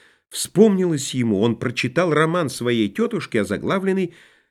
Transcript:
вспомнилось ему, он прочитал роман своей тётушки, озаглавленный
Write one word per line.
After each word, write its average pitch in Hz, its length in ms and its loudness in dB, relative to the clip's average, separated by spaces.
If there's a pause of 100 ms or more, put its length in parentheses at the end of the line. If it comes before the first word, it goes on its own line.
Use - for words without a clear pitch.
(300)
вспомнилось 185 840 2
ему, 113 280 2
он 113 140 2
прочитал 131 580 -2
роман 160 360 0
своей 120 400 0
тётушки, 214 480 -4
озаглавленный 180 760 -2 (380)